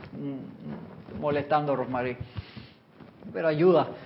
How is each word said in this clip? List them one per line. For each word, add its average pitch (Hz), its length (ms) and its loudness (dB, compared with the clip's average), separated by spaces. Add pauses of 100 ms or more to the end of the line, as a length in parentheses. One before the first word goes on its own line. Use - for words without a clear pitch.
(140)
Mm, - 1080 -10
molestando 147 540 2
a - 20 0
Rosmarie. 123 420 -2 (1160)
Pero 165 140 0
ayuda. 156 400 6 (180)